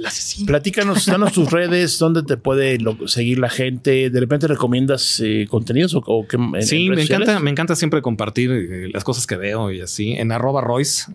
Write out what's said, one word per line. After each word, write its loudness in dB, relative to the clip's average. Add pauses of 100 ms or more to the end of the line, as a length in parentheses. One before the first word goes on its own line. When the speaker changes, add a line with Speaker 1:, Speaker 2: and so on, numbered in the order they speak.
Speaker 1:
El -8
asesino. -6
Speaker 2:
platícanos, 0
danos 2
tus 2
redes, 2
dónde 2
te 0
puede 2
lo-, -2
seguir 0
la 2
gente. 0
¿De 2
repente 2
recomiendas, 2
eh, 0
contenidos 0
o, 0
o 0
qué, -2
en, 0
Speaker 3:
Sí, 2
Speaker 2:
en 2
Speaker 3:
me 2
Speaker 2:
redes 2
Speaker 3:
encanta, 2
Speaker 2:
sociales? 2
Speaker 3:
me 2
encanta -2
siempre 0
compartir, -2
eh, -4
las -6
cosas -2
que -4
veo -4
y -8
así. -4
En -2
arroba -2
Royce, -2 (100)